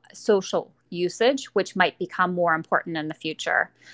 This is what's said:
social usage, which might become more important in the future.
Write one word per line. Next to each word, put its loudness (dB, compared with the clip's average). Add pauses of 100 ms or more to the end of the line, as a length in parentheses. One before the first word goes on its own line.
(140)
social 0 (180)
usage, 0
which -2
might 2
become -2
more 2
important -2
in -4
the -8
future. -2 (240)